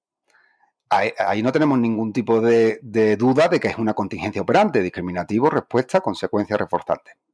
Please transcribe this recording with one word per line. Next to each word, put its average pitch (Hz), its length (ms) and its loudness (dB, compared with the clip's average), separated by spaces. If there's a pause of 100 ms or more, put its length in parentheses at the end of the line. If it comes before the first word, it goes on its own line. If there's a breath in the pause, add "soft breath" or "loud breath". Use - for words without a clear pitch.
(880)
ahí, 104 300 0
ahí 101 240 -2
no 131 100 0
tenemos 147 260 2
ningún 113 340 -2
tipo 113 280 0
de, 113 420 4
de 110 340 2
duda 131 320 2
de 165 120 2
que 107 80 -2
es 82 100 -4
una 110 160 -2
contingencia 101 480 -6
operante, 135 400 2
discriminativo, 90 680 -2
respuesta, 131 500 -2
consecuencia 104 560 -4
reforzante. 87 560 -4 (220)